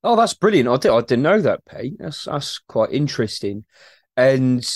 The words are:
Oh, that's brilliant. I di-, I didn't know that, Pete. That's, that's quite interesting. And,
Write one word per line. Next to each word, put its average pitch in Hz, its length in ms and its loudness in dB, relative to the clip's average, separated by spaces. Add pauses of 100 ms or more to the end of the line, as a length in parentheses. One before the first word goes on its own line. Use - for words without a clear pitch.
Oh, 233 100 2
that's 220 200 2
brilliant. 175 340 2
I 120 80 2
di-, 139 120 0
I 117 120 4
didn't 123 240 0
know 196 160 4
that, 113 240 -2
Pete. 117 340 -12
That's, - 280 -12
that's - 340 -8
quite - 320 -2
interesting. 110 720 -4 (520)
And, 127 600 2